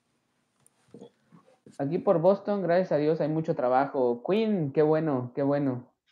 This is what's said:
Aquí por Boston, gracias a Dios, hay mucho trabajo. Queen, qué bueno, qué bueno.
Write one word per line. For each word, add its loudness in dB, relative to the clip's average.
Aquí -2
por 2
Boston, 2
gracias 0
a 2
Dios, 0
hay -2
mucho -2
trabajo. 0
Queen, 0
qué 2
bueno, 0
qué -2
bueno. -2